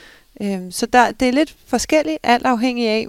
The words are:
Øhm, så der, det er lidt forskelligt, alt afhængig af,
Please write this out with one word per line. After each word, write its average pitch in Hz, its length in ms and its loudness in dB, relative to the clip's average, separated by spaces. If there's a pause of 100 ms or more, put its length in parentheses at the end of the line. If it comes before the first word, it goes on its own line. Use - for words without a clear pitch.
(400)
Øhm, 190 300 -6
så 233 160 -6
der, 247 260 4
det 254 160 0
er 247 40 0
lidt 294 240 0 (100)
forskelligt, 311 560 -2
alt 240 240 0
afhængig 240 420 0
af, 220 200 -2